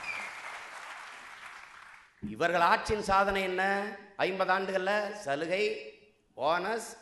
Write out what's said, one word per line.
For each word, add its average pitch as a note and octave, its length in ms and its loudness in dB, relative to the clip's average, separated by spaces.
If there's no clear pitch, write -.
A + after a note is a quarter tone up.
இவர்கள் E3 320 2
ஆட்சியின் G#3 400 4
சாதனை G3 420 4
என்ன? F#3 200 0
ஐம்பது F#3 360 2
ஆண்டுகள்ல G3 600 2
சலுகை, E3 520 0
bonus, F3 680 0